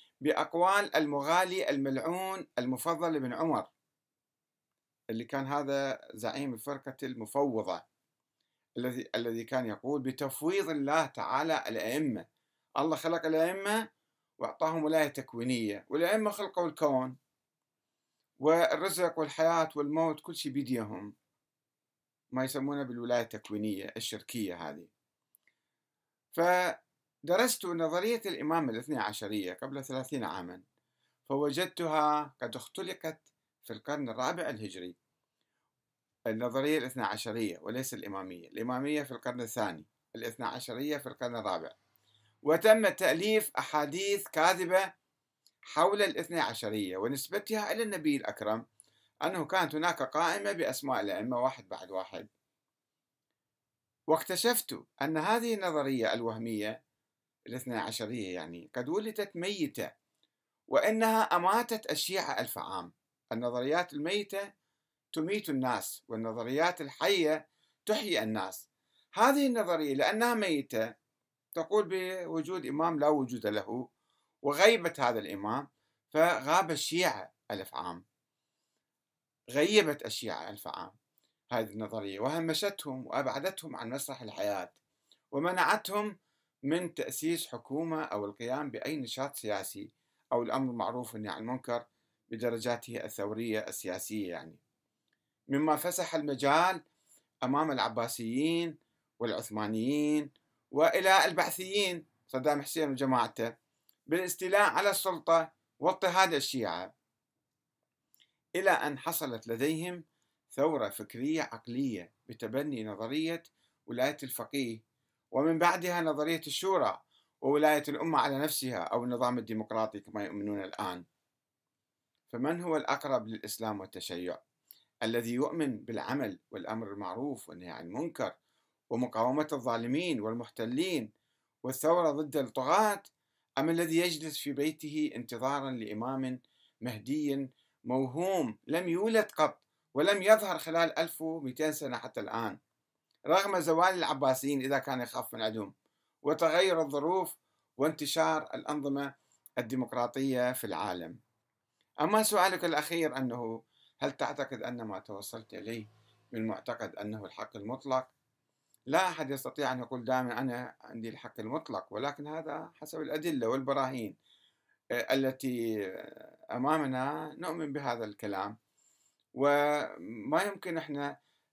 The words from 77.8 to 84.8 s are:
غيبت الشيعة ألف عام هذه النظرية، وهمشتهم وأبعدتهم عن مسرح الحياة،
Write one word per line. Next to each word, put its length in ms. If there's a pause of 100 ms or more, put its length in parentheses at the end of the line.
غيبت 560
الشيعة 440
ألف 180
عام 240 (600)
هذه 220
النظرية، 460
وهمشتهم 880
وأبعدتهم 680
عن 140
مسرح 320
الحياة، 520 (580)